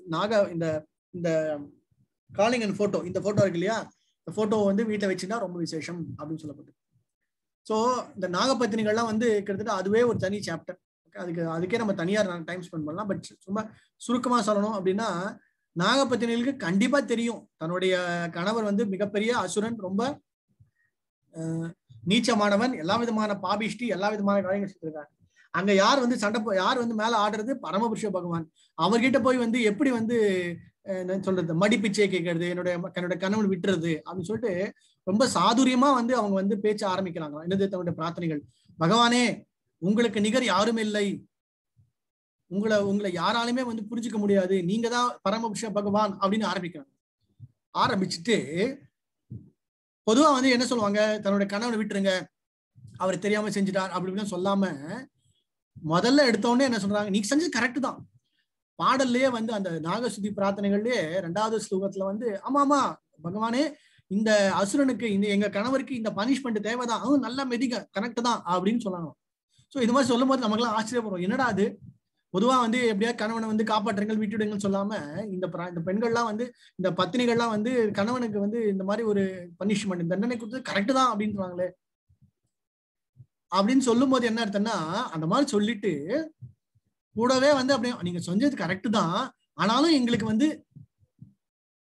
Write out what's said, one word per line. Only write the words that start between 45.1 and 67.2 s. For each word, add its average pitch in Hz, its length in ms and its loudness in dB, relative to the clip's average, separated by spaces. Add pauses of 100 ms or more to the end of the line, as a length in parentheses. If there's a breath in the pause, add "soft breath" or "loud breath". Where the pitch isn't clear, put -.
பரமபுருஷ 220 420 -4
பகவான்" 202 480 0
அப்படின்னு 202 340 2
ஆரம்பிக்கிறாங்க. 170 360 -10 (880)
ஆரம்பிச்சுட்டு 190 1000 0 (1300)
பொதுவா 285 220 8
வந்து 262 180 4
என்ன 247 160 2
சொல்லுவாங்க, 214 560 2
"தன்னுடைய 202 360 0
கணவனை 220 280 -2
விட்டுருங்க, 196 400 0 (680)
அவர் 180 220 0
தெரியாம 214 300 0
செஞ்சுட்டார்" 190 400 0
அப்படி 185 240 -4
இப்படின்னு 202 180 -4
சொல்லாம, 185 460 0 (1120)
முதல்ல 196 280 4
எடுத்த 240 320 4
உடனே 247 280 4
என்ன - 0 -
சொல்றாங்க, 208 340 -2
"நீங்க 208 260 0
செஞ்சது 302 260 0
correct 254 160 -2
தான்." 247 280 -4 (680)
பாடல்லையே 254 560 2
வந்து 226 220 -2
அந்த 185 280 -2
நாகஸ்துதி 202 560 -2
பிரார்த்தனைகள்லயே 196 840 0
ரெண்டாவது 208 400 -2 (100)
ஸ்லோகத்துல 190 340 -2
வந்து, 202 400 -4
"ஆமா, 262 140 0
ஆமா 277 360 2 (300)
பகவானே, 226 480 -2 (340 soft breath)
இந்த 208 540 4
அசுரனுக்கு, 247 420 2
இந்த 208 240 2
எங்க 202 220 2
கணவருக்கு 262 460 -2
இந்த 220 160 -4
punishment 220 500 0
தேவைதான், 233 400 -2
அவன் 269 200 2